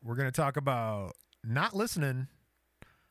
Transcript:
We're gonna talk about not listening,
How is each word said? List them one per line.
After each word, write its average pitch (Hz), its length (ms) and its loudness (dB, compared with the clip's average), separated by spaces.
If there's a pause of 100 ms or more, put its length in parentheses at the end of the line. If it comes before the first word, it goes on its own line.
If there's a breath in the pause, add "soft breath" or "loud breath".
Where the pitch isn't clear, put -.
We're 117 120 -6
gonna 131 160 0
talk 139 280 2
about 113 540 0 (320)
not 147 300 2
listening, 143 540 0 (840 soft breath)